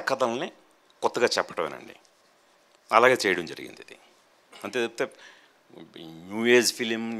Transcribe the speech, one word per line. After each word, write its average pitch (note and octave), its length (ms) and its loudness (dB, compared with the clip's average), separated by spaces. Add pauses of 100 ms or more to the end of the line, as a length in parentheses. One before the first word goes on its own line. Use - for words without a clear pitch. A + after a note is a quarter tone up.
కథల్ని B2+ 400 -2 (540)
కొత్తగా A#2 340 2
చెప్పటమేనండి. D2+ 580 -4 (1000)
అలాగే B2 260 8
చేయడం F2 300 2
జరిగింది C2 320 -14
ఇది. - 120 -20 (680)
అంతే G2+ 200 -6
తప్పితే A#2 200 -4 (1200)
న్యూ G#2+ 140 -4 (140)
ఏజ్ A2 200 6
ఫిలిం, A2+ 280 -4 (160)